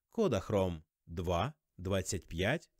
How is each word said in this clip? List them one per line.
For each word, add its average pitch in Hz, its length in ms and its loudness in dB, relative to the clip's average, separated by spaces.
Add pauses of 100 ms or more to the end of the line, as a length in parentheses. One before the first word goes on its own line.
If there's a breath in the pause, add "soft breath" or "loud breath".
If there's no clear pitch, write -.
(100)
«Кодахром 98 720 0 (240)
два, 87 460 0 (260)
двадцять 92 480 -2
п'ять, 98 540 -2